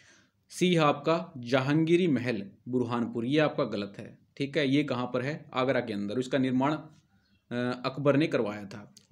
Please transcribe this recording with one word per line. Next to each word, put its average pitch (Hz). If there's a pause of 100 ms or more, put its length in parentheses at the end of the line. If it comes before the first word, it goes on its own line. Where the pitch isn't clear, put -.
(480)
सी 180
है 165
आपका 156
जहांगीरी 147
महल 117 (220)
बुरहानपुर, 120
ये 139
आपका 147
गलत 101
है, - (180)
ठीक 139
है। 147
ये 143
कहाँ 123
पर 120
है? 147
आगरा 127
के 113
अंदर। 101
इसका 131
निर्माण, 131
अ, -
अकबर 139
ने 156
करवाया 107
था। 104 (180)